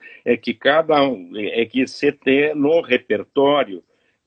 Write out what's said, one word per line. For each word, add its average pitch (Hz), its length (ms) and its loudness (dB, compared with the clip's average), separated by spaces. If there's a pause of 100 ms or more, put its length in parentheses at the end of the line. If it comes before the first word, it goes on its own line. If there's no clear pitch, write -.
(240)
é 120 140 0
que 117 160 -8
cada 147 500 2
um, 95 320 -4
é 107 300 -2
que 123 220 -2
você - 240 -2
tem 143 420 0
no 151 280 2
repertório, 123 1000 -2 (440)